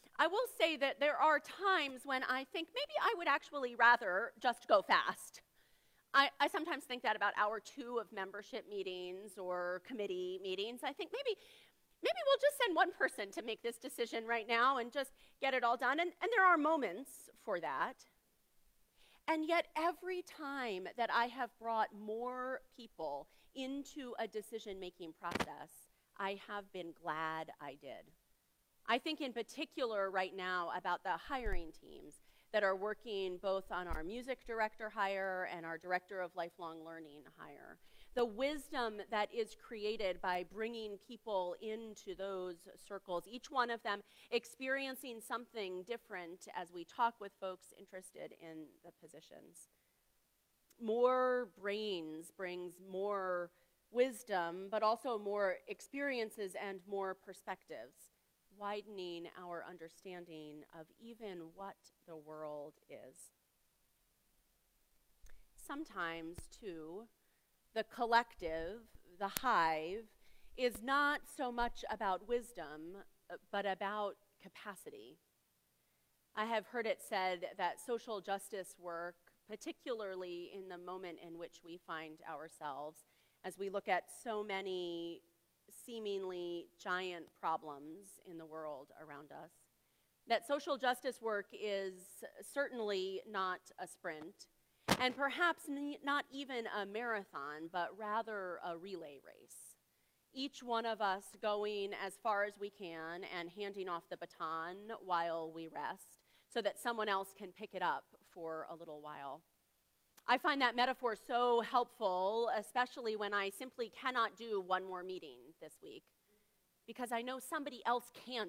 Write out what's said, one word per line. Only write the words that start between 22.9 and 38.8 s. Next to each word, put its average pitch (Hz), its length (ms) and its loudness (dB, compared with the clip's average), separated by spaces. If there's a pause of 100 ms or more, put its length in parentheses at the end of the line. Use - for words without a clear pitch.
into 269 640 -6
a 226 80 0
decision-making 196 840 -8
process, 151 580 -6 (460)
I 196 320 -2
have 208 240 -6
been 170 280 -6
glad 160 600 -2
I 143 200 -10
did. 113 300 -14 (800)
I 233 80 6
think 311 220 -4
in 262 140 -4
particular 226 760 -2
right 185 240 0
now 180 400 -2
about 180 280 -2
the 190 80 -2
hiring 185 640 0
teams 151 500 -16 (300)
that 214 100 6
are 190 120 6
working 196 640 -2
both 190 340 0
on 180 160 -2
our 160 160 -2
music 240 440 -4
director 220 420 -2
hire 196 640 0
and 165 120 -8
our 165 100 -4
director 180 460 -2
of 175 140 -4
lifelong 170 460 -6
learning 160 380 -14 (160)
hire. 147 400 -16 (380)
The 240 100 6
wisdom 240 840 0